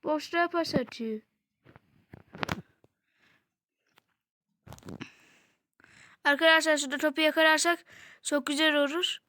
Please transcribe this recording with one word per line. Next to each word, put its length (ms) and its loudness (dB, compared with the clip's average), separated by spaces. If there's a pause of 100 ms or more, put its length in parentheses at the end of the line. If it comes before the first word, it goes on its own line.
boşluğa 440 -2
pas 280 -4
atıyor. 460 -4 (4000)
Arkadaşlar, 540 4
şurada 200 -4
topu 240 0
yakalarsak 640 2 (360)
çok 240 -2
güzel 300 2
olur. 420 -2 (120)